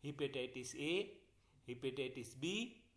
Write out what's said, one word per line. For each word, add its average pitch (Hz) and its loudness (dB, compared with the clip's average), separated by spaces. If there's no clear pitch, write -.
હિપેટાઇટિસ 131 0
એ, 165 4
હિપેટાઇટિસ 127 -2
બી 202 0